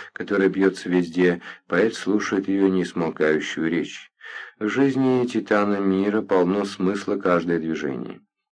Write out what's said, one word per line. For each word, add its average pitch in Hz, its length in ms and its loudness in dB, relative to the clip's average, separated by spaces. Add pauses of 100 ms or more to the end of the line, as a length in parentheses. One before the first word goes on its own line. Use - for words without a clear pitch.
(120)
которое 95 380 0
бьется 92 400 0
везде, 87 520 2 (260)
поэт 107 280 2
слушает 98 540 -2
ее 98 180 2
несмолкающую 80 1000 0
речь. - 420 -6 (480)
В 107 80 -2
жизни 127 580 2
титана 104 540 0
мира 98 420 2
полно 98 440 2
смысла 98 500 -2
каждое 87 440 0
движение. 73 600 -6 (360)